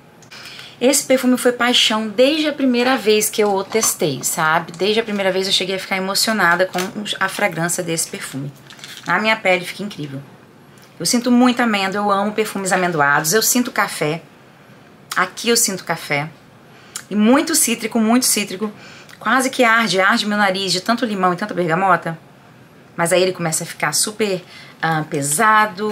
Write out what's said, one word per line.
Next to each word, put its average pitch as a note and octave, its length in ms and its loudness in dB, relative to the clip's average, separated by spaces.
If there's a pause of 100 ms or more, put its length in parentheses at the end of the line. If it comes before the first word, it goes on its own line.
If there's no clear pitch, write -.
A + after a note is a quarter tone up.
(800)
Esse C4+ 240 2
perfume B3+ 320 4
foi B3 160 2
paixão A#3 560 0
desde D4 400 2
a C#4+ 40 -2
primeira C4 440 2
vez G#3+ 320 2
que - 140 0
eu G#3 100 4
o F#3+ 120 0
testei, F3 580 -2
sabe? D#3+ 500 0
Desde G#3+ 280 0
a - 20 -4
primeira G3+ 300 -2
vez F#3+ 160 -2
eu F#3+ 40 0
cheguei F#3+ 220 -2
a F#3 60 -6
ficar - 160 -4
emocionada F#3+ 680 2
com F#3 140 -4 (420)
a F#3+ 80 0
fragrância F3 540 -2
desse E3 260 -4
perfume. C#3 440 -10 (520)
Na E3+ 140 0
minha A3 180 0
pele F#3 280 0
fica - 180 -12
incrível. D3 400 -10 (800)
Eu E3+ 60 -4
sinto B3 260 0
muito B3 280 4
amêndoa, G3+ 400 0
eu G#3 120 0
amo G3+ 180 0
perfumes G#3 400 -4
amendoados, D#3+ 640 2
eu A3 100 2
sinto B3 300 0
café. E3+ 500 -4 (960)
Aqui F#3 320 -4
eu A#3 80 2
sinto G3 280 -2
café. D#3 460 -4 (800)
E G3 60 -4
muito C4+ 400 4
cítrico, A#3+ 420 -2
muito A3+ 260 2
cítrico. G3+ 460 -2 (480)
Quase B3 320 0
que C4 140 2
arde, A3 360 4
arde G#3 260 2
meu G#3 120 0
nariz G3 320 0
de E3+ 100 -2
tanto A#3 240 -2
limão F#3 280 0
e F3 40 -2
tanta F3+ 180 -8
bergamota. E3+ 600 0 (800)
Mas E3+ 160 0
aí F3+ 80 4
ele F#3 120 2
começa E3+ 320 -4
a - 20 -8
ficar - 260 -4
super, G3+ 520 -2 (360)
ah, D#3+ 300 0
pesado, G#3 800 0